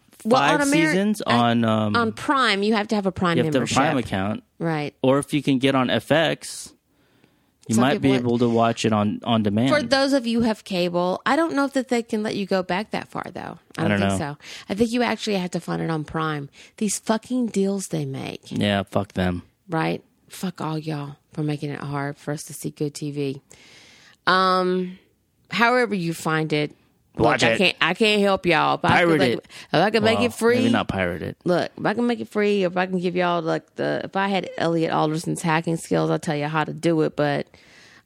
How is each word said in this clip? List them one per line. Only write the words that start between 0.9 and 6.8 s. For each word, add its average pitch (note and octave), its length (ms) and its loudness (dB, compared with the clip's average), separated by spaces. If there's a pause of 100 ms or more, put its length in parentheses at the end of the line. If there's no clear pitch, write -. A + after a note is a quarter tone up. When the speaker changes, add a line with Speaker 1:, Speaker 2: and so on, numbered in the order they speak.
Speaker 1:
I, A#2 100 2 (140)
Speaker 2:
on, A#2 140 2
um, A2 320 2
Speaker 1:
on A2+ 160 0
Prime, A3+ 500 0
you G#3+ 120 2
have G#3 140 0
to A3+ 60 0
have G#3 120 0
a F3+ 60 0
Prime E3+ 240 0
Speaker 2:
you E3 80 2
have D#3 80 -2
to C3+ 60 2
have A2+ 120 -2
a A2+ 40 -2
Speaker 1:
membership. - 20 4
Speaker 2:
Prime C#3+ 220 2
account. G2+ 460 -4 (140)
Speaker 1:
Right. D#3 440 -4
Speaker 2:
Or C3+ 160 4
if C#3+ 160 -4
you C#3+ 80 0
can C3+ 160 2
get C3+ 160 2
on B2+ 160 0
F A2 200 -2
X, D3 600 0 (960)